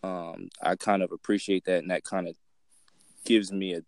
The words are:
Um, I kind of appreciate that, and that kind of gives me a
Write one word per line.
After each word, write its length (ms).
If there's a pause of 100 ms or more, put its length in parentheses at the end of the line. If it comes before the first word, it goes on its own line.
Um, 460 (120)
I 140
kind 280
of 80
appreciate 540
that, 180
and 80
that 120
kind 240
of 80 (880)
gives 260
me 240
a 120